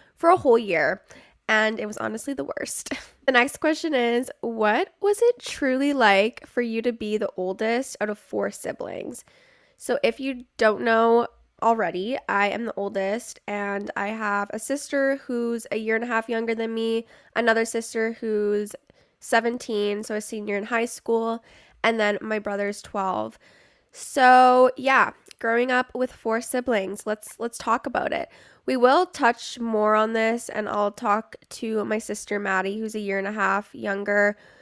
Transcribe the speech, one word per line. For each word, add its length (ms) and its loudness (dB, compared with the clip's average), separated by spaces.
for 160 2
a 60 8
whole 200 6
year. 460 0
And 320 2
it 60 -4
was 100 -10
honestly 360 -6
the 120 -6
worst. 500 -8
<laughs> 100 -12
The 60 2
next 260 2
question 340 0
is, 380 2
"What 600 0
was 200 2
it 200 4
truly 520 0
like 540 4
for 160 -4
you 200 -2
to 100 0
be 240 -4
the 200 -2
oldest 640 -2
out 80 -2
of 120 -8
four 320 -4
siblings?" 720 -10
So 280 -4
if 160 0
you 240 -6
don't 240 2
know 440 4
already, 560 0
I 200 2
am 160 -2
the 100 -6
oldest, 720 -4
and 480 -4
I 120 -4
have 440 -2
a 80 -8
sister 560 -2
who's 460 -4
a 40 -2
year 200 -2
and 60 -2
a 60 -6
half 200 -2
younger 280 -2
than 180 -4
me, 320 -2
another 280 2
sister 500 -4
who's 600 -2
seventeen, 840 -2
so 140 -8
a 40 -4
senior 360 -6
in 80 -4
high 220 -2
school, 580 -4
and 140 2
then 220 2
my 200 -4
brother's 420 -4
twelve. 560 -4
So 840 8
yeah, 360 2
growing 320 0
up 240 0
with 180 -2
four 280 -2
siblings, 640 -2
let's, 340 -6
let's 180 -6
talk 280 -2
about 260 -2
it. 160 -4
We 100 0
will 280 6
touch 540 -2
more 380 2
on 160 2
this, 360 0
and 200 -6
I'll 240 -2
talk 420 -2
to 360 -4
my 140 -2
sister 400 -6
Maddie, 400 -2
who's 160 -6
a 60 -6
year 180 -4
and 80 -4
a 60 -6
half 420 -2
younger, 600 0